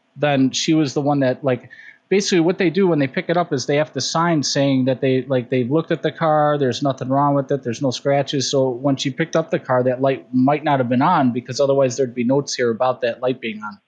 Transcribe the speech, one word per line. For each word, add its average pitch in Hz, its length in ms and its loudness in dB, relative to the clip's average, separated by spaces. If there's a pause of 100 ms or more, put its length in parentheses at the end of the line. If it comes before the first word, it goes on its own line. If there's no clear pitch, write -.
(180)
then 135 320 2
she - 240 -2
was 156 180 0
the 156 80 -2
one 143 200 0
that, 131 220 0
like, 127 280 -2 (380)
basically 196 320 2
what 175 160 2
they 185 140 0
do 190 160 2
when 165 140 2
they 139 60 2
pick - 220 -6
it 165 80 2
up 175 160 0
is 131 140 -4
they 147 100 0
have 151 160 0
to 139 80 -6
sign 165 420 0
saying 135 440 2
that 131 160 0
they, 131 220 2
like, 127 260 -2
they've 127 200 0
looked 156 200 0
at 165 120 -2
the 156 100 -2
car, 151 440 2
there's 131 260 0
nothing 131 260 -2
wrong 139 260 2
with 139 160 -2
it, 139 140 -2
there's 117 180 -4
no 139 80 0
scratches. 139 600 -2
So 131 200 2
when 131 260 0
she 143 140 -4
picked 160 260 -4
up 160 140 -2
the 170 80 -2
car, 127 240 0
that 127 180 0
light 135 320 -2
might 135 320 2
not 147 140 2
have 123 100 0
been 123 140 2
on 151 300 2
because 123 280 -6
otherwise 139 360 2
there'd 127 180 -2
be 120 100 -2
notes 139 300 0
here 123 160 0
about 123 320 -2
that 117 180 -4
light 127 200 -2
being 107 220 -8
on. 104 260 -14